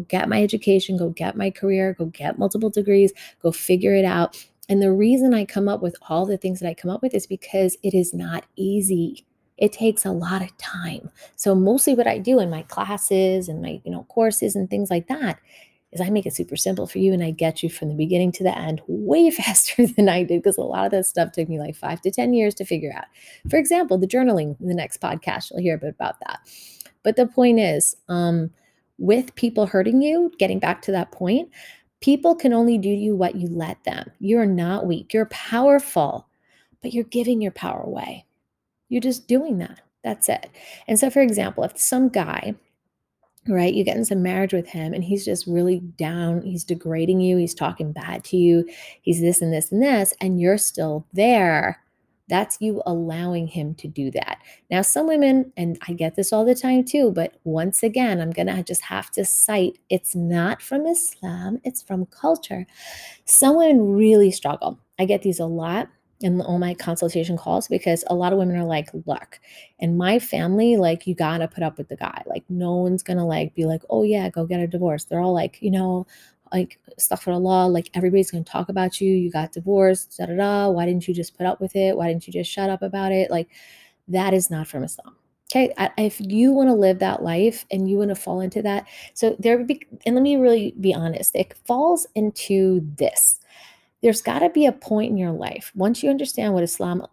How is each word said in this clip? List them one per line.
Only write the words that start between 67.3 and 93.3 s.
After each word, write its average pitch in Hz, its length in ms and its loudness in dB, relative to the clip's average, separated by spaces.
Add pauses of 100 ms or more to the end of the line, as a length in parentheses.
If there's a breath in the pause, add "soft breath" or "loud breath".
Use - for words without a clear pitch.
calls 165 320 -4
because 170 380 -2
a - 80 -2
lot 180 180 0
of 196 60 2
women 180 180 0
are 175 80 -2
like, 156 240 -4 (160)
"Look, - 340 -8 (400 loud breath)
in 170 200 0
my 185 200 2
family, 214 600 2
like, 170 280 0
you 180 80 -4
gotta 165 320 -2
put 165 160 -8
up 156 140 -4
with 147 120 -12
the 143 80 -12
guy. - 300 -10
Like, - 220 -8
no 180 280 -4
one's 180 260 0
gonna, 180 240 -2
like, 160 280 -2
be 160 120 -2
like, 160 240 -2
'Oh 220 120 2
yeah, 208 280 0
go 165 160 -6
get 175 140 -2
a 170 60 -2
divorce.'" 170 380 -4
They're 170 160 -4
all 180 140 0
like, 165 260 -4
you 214 100 -2
know, 185 360 -2 (460 soft breath)
like, 185 260 -4 (200)
"Astaghfirullah, 185 720 0
like, 175 240 -2
everybody's 185 360 2
gonna 165 140 -6
talk - 240 -6
about 185 300 -2
you. 190 140 2
You 180 180 0
got 160 220 -4
divorced, 190 640 2
da, 180 100 -6
da, 175 100 -6
da. 202 340 0
Why 175 160 0
didn't 180 200 -2
you 185 60 -4
just 170 240 -6
put 180 100 -4
up 185 140 -2
with 190 160 -6
it? 190 200 2
Why 170 120 -2
didn't 170 180 -4
you 180 60 -16
just 175 180 -6
shut 196 200 -4
up 190 120 -4
about 190 300 -4
it?" 190 180 2
Like, 170 180 -4 (600 soft breath)
that 185 240 0
is 185 180 0
not 160 180 -6
from 143 160 -8
Islam. - 320 -16 (360)
Okay, 262 240 2
I, 285 220 -2
if 214 220 -2
you 214 320 2
wanna 262 220 4
live 190 260 4
that 190 220 -2
life 190 480 0
and 190 200 -2
you 196 80 2
wanna 202 160 0
fall 185 260 -6
into 190 220 -4
that, 202 240 -2 (260 loud breath)
so 220 260 0
there 233 200 4
would 247 80 -4
be, - 200 -4 (200)
and 233 80 2
let 254 80 4
me 285 140 4
really 233 440 4
be 190 140 2
honest, 165 400 -4
it - 180 -2 (140)
falls 320 480 2
into 190 640 2 (160)
this. - 440 2 (640 soft breath)